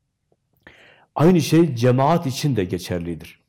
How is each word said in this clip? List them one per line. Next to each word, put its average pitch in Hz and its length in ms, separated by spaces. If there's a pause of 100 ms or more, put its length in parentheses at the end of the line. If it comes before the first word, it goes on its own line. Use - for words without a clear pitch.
(1160)
Aynı 165 260
şey 156 360
cemaat 135 500
için 131 300
de 98 80
geçerlidir. 85 840